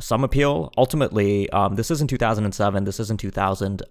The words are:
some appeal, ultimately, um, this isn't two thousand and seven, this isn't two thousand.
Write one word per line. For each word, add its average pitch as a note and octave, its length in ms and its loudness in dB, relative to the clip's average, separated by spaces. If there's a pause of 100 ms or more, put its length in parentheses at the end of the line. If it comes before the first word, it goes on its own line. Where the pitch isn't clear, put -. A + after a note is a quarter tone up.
some B2 240 0
appeal, C#3+ 540 0
ultimately, G#2 720 2
um, G2 260 2
this A#2 140 -2
isn't D3 180 0
two C3 80 -2
thousand A2 280 0
and G2 100 -2
seven, G2+ 300 0
this G2 140 -4
isn't A2 220 -4
two F#2+ 100 -6
thousand. F#2+ 600 -2